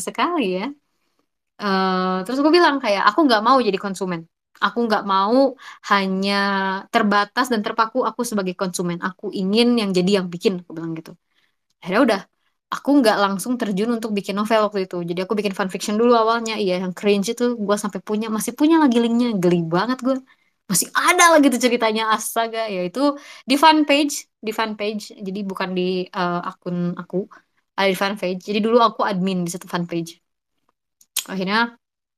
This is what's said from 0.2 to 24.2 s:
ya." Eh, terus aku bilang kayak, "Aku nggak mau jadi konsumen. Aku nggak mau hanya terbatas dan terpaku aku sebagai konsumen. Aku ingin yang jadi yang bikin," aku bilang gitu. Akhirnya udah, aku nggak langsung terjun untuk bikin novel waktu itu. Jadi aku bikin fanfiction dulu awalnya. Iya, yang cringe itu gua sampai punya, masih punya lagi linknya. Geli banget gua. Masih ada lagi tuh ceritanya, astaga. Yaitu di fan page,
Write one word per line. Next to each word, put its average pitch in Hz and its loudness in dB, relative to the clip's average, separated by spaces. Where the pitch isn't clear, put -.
ya." 220 -6
Eh, 190 0
terus 247 -6
aku 302 4
bilang 330 6
kayak, 202 2
"Aku 320 4
nggak 214 4
mau 254 6
jadi 190 0
konsumen. 185 -6
Aku 208 -2
nggak 208 2
mau 226 4
hanya 196 0
terbatas 208 2
dan 214 0
terpaku 220 -2
aku 220 -6
sebagai 190 -4
konsumen. 180 -4
Aku 185 -12
ingin 208 0
yang 202 -2
jadi 180 2
yang 185 -6
bikin," 180 -4
aku - -20
bilang 165 -8
gitu. 170 -18
Akhirnya 190 0
udah, 196 0
aku - -4
nggak 214 4
langsung 196 -2
terjun 208 -2
untuk 220 -6
bikin 196 -6
novel 214 2
waktu 208 -4
itu. 180 -8
Jadi 175 -4
aku 220 -4
bikin 202 -2
fanfiction 202 -4
dulu 240 4
awalnya. 226 0
Iya, 180 0
yang 185 -6
cringe 202 0
itu 240 -2
gua 208 -2
sampai 202 -6
punya, 214 -4
masih 214 -4
punya 311 4
lagi 240 4
linknya. 233 2
Geli 175 2
banget 196 -2
gua. 262 0
Masih 190 0
ada 349 4
lagi 285 6
tuh 240 -2
ceritanya, 226 0
astaga. 226 -4
Yaitu 180 -4
di 269 4
fan 320 8
page, 294 2